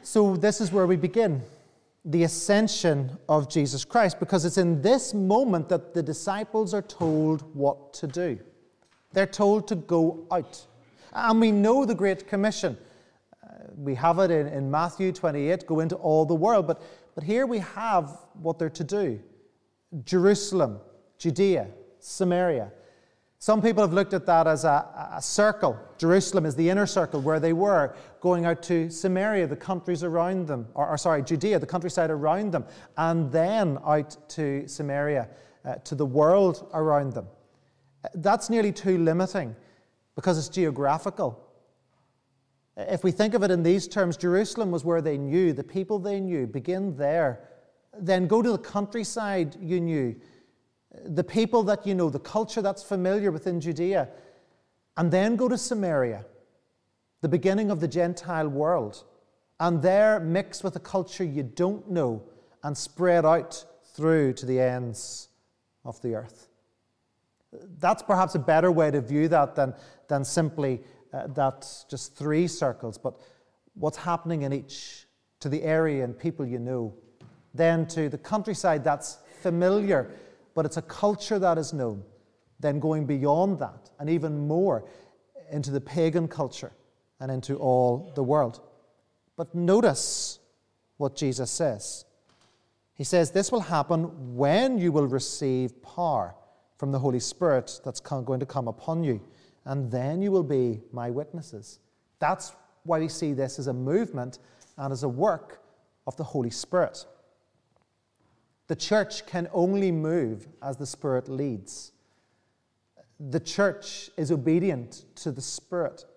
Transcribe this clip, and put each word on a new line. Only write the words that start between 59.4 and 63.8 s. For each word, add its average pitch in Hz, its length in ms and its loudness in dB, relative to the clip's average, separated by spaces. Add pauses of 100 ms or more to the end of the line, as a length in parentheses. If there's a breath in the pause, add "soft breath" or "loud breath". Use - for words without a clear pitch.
and 170 220 2
there 202 400 4
mix 170 420 -2
with 185 140 -4
a 165 40 -8
culture - 440 -4
you 143 200 -2
don't 185 460 -2
know 127 320 0 (400 loud breath)
and 147 140 -6
spread 170 480 2
out 165 400 2 (300)